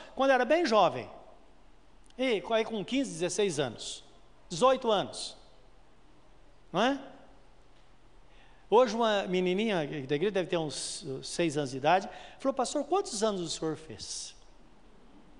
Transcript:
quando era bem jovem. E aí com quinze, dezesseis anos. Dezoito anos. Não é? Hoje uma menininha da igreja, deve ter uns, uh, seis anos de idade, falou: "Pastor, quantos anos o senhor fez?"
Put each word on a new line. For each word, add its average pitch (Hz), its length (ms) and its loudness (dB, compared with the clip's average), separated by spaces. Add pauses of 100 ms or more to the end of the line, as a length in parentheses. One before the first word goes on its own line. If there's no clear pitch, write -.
(140)
quando 269 160 2
era 254 140 4
bem 311 220 4
jovem. 156 440 2 (1080)
E 240 340 0
aí 226 140 4
com 220 200 -4
quinze, 254 260 0
dezesseis 170 480 0
anos. - 460 -4 (440)
Dezoito 247 420 2
anos. - 460 -2 (1400)
Não 180 100 2
é? 269 180 2 (1700)
Hoje 220 260 6
uma 220 300 2
menininha 185 520 0 (300)
da 147 100 0
igreja, 185 160 0
deve 180 160 0
ter 180 80 -2
uns, - 460 -6
uh, 139 200 -10
seis 160 340 -2
anos 143 140 -2
de 135 60 -8
idade, 175 320 4 (300)
falou: 262 140 -2
"Pastor, 277 320 -2
quantos 339 380 -2
anos 208 180 0
o 165 80 -4
senhor 156 280 -4
fez?" - 580 -12 (1040)